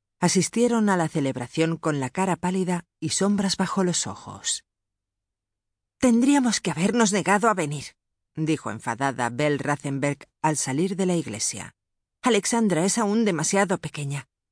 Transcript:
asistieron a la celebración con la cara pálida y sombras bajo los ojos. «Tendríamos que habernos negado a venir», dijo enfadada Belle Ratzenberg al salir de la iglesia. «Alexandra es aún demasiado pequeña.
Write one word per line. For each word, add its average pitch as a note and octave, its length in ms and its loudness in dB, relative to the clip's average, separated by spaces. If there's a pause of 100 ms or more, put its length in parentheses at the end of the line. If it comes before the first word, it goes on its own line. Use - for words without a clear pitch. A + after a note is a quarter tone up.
(200)
asistieron G#3+ 720 2
a F#3+ 60 4
la E3 140 0
celebración C#3+ 640 -2
con D3+ 240 -2
la C3 100 -4
cara F#3 280 -2
pálida F3+ 480 -2 (160)
y D#3+ 80 -2
sombras G3 480 0
bajo F#3+ 260 0
los F3+ 240 -2
ojos. - 560 -8 (1300)
«Tendríamos B3 640 4
que F#3 100 -2
habernos G3+ 400 2
negado G3 380 2
a G#3+ 40 2
venir», D3 320 -4 (500)
dijo D#3 360 -2
enfadada A#2+ 580 -2
Belle C#3+ 280 0
Ratzenberg C#3 680 -4 (140)
al D3+ 160 0
salir F3 380 -2
de F#3 100 0
la F#3 100 2
iglesia. A2 600 -6 (460)
«Alexandra G3+ 640 2
es G3 120 0
aún A3 280 2
demasiado F#3+ 520 2
pequeña. C#3+ 500 -8 (240)